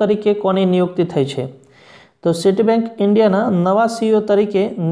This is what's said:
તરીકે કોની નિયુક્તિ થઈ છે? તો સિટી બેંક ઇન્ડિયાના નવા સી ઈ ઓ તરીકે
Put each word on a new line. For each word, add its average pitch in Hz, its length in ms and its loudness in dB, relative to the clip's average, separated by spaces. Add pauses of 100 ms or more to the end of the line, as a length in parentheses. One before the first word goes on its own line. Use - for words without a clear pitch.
તરીકે 208 420 0
કોની 190 300 0
નિયુક્તિ 180 400 0
થઈ 139 200 0
છે? 131 140 -6 (760)
તો 170 180 0
સિટી 196 280 2
બેંક 226 380 -2
ઇન્ડિયાના 208 400 2 (180)
નવા 208 320 2
સી 220 140 -2
ઈ 214 80 2
ઓ 208 120 0
તરીકે 202 320 0 (300)